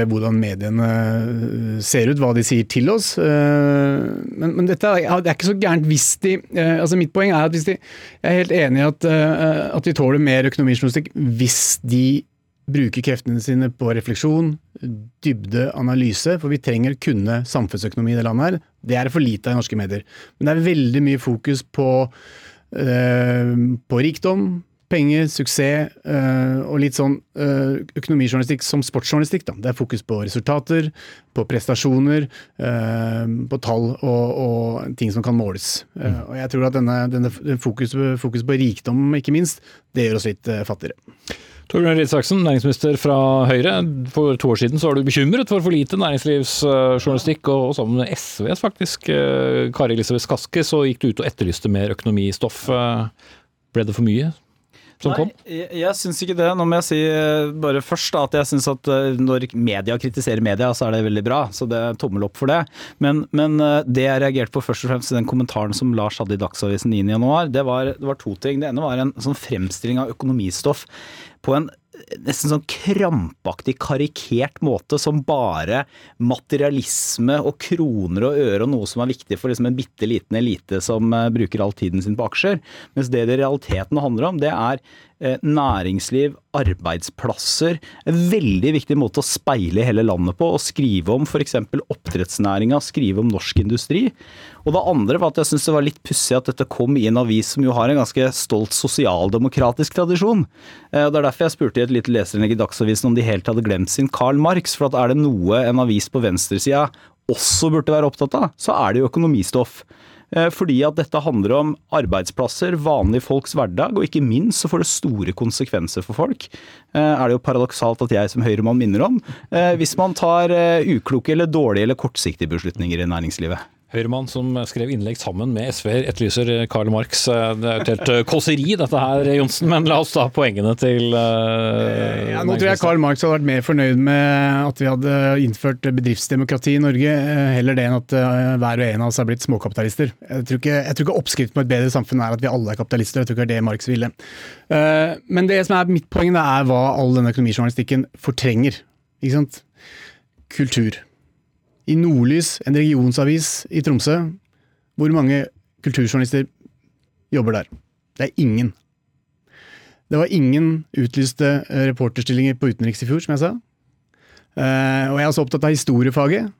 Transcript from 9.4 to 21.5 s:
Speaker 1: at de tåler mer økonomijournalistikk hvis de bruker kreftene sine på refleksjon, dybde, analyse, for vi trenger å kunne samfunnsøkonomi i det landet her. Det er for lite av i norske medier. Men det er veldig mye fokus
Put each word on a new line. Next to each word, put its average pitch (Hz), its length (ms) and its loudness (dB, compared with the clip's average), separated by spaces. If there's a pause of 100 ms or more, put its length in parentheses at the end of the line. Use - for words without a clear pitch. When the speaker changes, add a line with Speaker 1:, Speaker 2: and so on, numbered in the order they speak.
Speaker 1:
at 156 80 -2
de 170 100 0
tåler 139 240 4
mer 131 300 4
økonomijournalistikk 131 680 2
hvis 123 460 0 (240)
de 127 400 2 (460)
bruker 127 320 0
kreftene 123 400 -2
sine 131 320 0
på 123 140 -2 (100)
refleksjon, 156 540 0 (720)
dybde, 113 380 -2 (100)
analyse, 127 640 0
for 143 140 -4
vi 147 100 -2
trenger 123 320 0
å - 80 -12
kunne 117 380 0 (100)
samfunnsøkonomi 113 640 -2
i 120 60 0
det 113 40 -2
landet 117 220 0
her. 180 120 -2 (280)
Det 123 100 0
er 127 140 -2
for 165 100 0
lite 120 300 -2
av 123 60 0
i - 20 2
norske 113 180 -4
medier. 101 280 -6 (340)
Men 143 80 -2
det 147 80 2
er 165 140 2
veldig 143 340 2
mye 139 180 2
fokus 127 460 -2